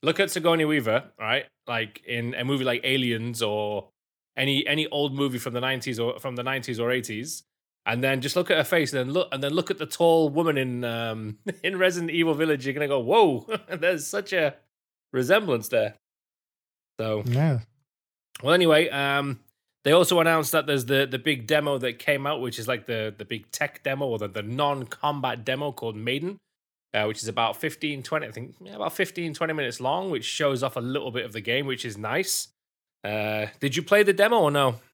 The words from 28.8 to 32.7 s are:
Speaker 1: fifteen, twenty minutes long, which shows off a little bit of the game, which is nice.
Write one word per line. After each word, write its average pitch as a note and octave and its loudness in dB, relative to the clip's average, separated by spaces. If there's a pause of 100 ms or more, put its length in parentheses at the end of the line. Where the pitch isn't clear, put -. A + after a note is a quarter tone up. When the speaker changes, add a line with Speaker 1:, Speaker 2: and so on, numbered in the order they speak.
Speaker 1:
fifteen, F3 -4
twenty D#3+ -2
minutes C3+ -4
long, F3 -2
which A#2 -4
shows C#3 0
off C3 -2
a B2 -4
little B2+ -4
bit A#2 -6
of A2 -12
the A2 -8
game, B2+ -2
which C3 -6
is G#2+ -8
nice. A#2+ -4 (540)